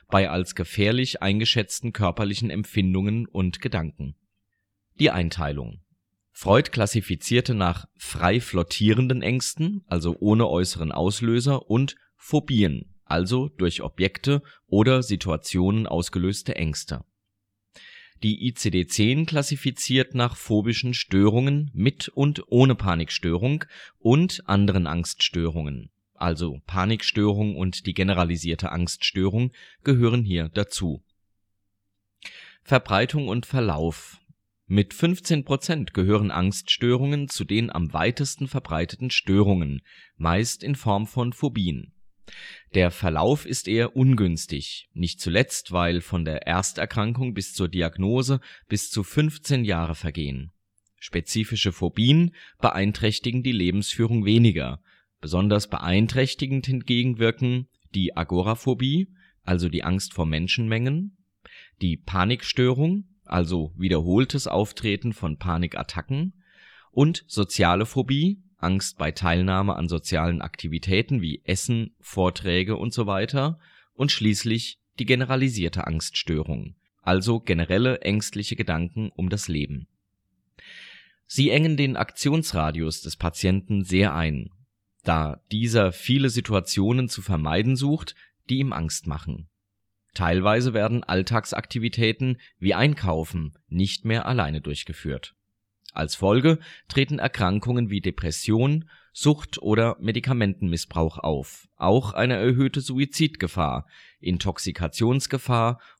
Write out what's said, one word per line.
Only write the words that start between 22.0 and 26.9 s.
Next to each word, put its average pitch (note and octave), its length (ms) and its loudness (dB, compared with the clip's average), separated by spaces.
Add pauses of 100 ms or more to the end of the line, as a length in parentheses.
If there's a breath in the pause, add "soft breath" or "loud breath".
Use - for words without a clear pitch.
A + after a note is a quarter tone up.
und C#3+ 400 0
ohne B2+ 260 8
Panikstörung F2+ 920 -2 (340 loud breath)
und D3+ 500 4
anderen G2 380 4
Angststörungen, D#2+ 1040 -4 (240)
also D#2+ 520 -4
Panikstörung G#2 920 0